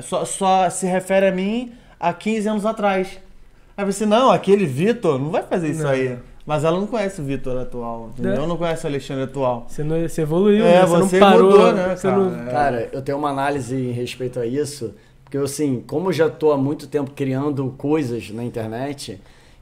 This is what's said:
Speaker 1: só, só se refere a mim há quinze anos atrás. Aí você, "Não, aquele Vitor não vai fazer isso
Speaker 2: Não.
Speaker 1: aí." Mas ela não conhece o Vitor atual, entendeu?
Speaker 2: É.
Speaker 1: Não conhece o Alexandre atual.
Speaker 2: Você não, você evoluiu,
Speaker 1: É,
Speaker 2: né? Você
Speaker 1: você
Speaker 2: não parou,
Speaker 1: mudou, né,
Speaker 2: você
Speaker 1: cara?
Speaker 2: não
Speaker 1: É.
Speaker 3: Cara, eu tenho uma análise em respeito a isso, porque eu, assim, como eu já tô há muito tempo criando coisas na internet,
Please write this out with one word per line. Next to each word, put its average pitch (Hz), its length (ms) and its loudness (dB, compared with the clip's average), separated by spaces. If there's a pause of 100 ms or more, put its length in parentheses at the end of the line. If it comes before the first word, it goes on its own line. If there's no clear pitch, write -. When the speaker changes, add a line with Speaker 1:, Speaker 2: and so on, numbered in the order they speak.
Speaker 1:
só, 165 240 -4
só 185 440 2
se 175 180 -4
refere 185 400 2
a 190 40 2
mim 208 400 -4 (260)
há 175 140 -2
quinze 208 380 -2
anos 214 160 -2
atrás. 202 520 -2 (600)
Aí 202 80 -4
você, 196 200 -2
"Não, 226 240 4
aquele 196 360 4
Vitor 160 520 0
não 143 120 -4
vai 262 140 -2
fazer 180 260 -2
isso 147 140 -4
Speaker 2:
Não. 143 60 0
Speaker 1:
aí." 131 280 -2 (280)
Mas 151 200 -2
ela 165 120 2
não 202 80 -2
conhece 202 360 -4
o - 20 -8
Vitor 135 380 -4
atual, 117 500 -8
entendeu? - 320 -2
Speaker 2:
É. - 40 -2
Speaker 1:
Não 170 100 -2
conhece 165 260 -2
o 165 60 -4
Alexandre 139 340 -6
atual. 131 460 -4
Speaker 2:
Você 151 160 -4
não, 160 160 0
você 165 220 -4
evoluiu, 202 420 4
Speaker 1:
É, 180 160 8
Speaker 2:
né? 185 40 6
Você 170 180 4
Speaker 1:
você 185 180 2
Speaker 2:
não 202 100 10
parou, 190 200 8
Speaker 1:
mudou, 196 200 8
né, 185 240 0
Speaker 2:
você 190 140 -4
Speaker 1:
cara? 190 100 2
Speaker 2:
não 175 260 -2
Speaker 1:
É. 123 60 -8
Speaker 3:
Cara, 135 400 0
eu 135 100 -8
tenho 139 160 -4
uma 147 120 -2
análise 139 440 -4
em 127 200 -4
respeito 123 440 -6
a 120 80 -2
isso, 127 480 -6 (300)
porque - 140 -8
eu, 139 80 -2
assim, 135 420 -2
como 170 220 -4
eu 175 40 0
já 151 160 2
tô 156 220 2
há 143 60 2
muito 139 300 -2
tempo 139 240 -4
criando 135 680 -4
coisas 120 540 -2
na 113 120 -10
internet, 117 760 -8 (400)